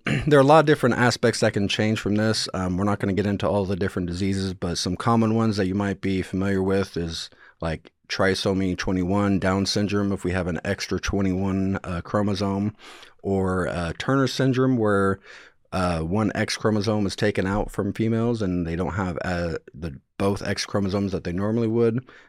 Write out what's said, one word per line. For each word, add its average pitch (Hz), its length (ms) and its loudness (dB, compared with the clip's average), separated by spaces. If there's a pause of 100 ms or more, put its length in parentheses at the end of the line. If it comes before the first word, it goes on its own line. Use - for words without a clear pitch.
<clears throat> 139 200 0
there 143 120 8
are 135 40 10
a 135 40 4
lot 151 140 10
of 147 60 4
different 139 320 4
aspects 120 420 2
that 110 120 4
can 101 140 2
change 107 320 0
from 101 160 -2
this. 107 400 0
Um, 90 240 -2
we're 95 60 0
not 101 160 0
gonna 101 120 0
get 95 140 0
into 101 220 0
all 101 160 2
the 95 120 -2
different 92 300 -2
diseases, 95 480 -2
but 87 240 -4
some 92 160 -2
common 113 400 2
ones 113 220 0
that 101 100 0
you 92 80 -2
might 101 260 -2
be 95 220 -2
familiar 95 400 -2
with 95 340 0
is, 82 320 -6 (320)
like, 80 300 -6 (180)
trisomy 95 680 0
twenty-one, 98 640 0
Down 95 260 0
syndrome, 101 460 -2
if 95 100 -6
we 90 80 -2
have 90 160 -2
an 85 180 -4
extra 95 360 -4
twenty-one, 95 840 0
uh, 87 200 -6
chromosome, 101 760 -2 (440)
or, 92 460 0
uh, - 320 -4
Turner 135 300 0
syndrome, 131 500 2
where, 98 400 2 (540)
uh, 90 280 0
one 95 340 0
X 104 220 -2
chromosome 107 500 0
is 92 80 -4
taken 101 320 0
out 98 240 -2
from 98 220 -4
females 113 500 0
and 90 240 0
they 82 80 -2
don't 85 200 -2
have, 90 280 -2
uh, 92 340 -2 (160)
the, 147 280 -10 (180)
both 98 240 0
X - 240 -4
chromosomes 98 460 0
that 87 100 -4
they 87 100 -4
normally 110 360 0
would. 117 360 2 (240)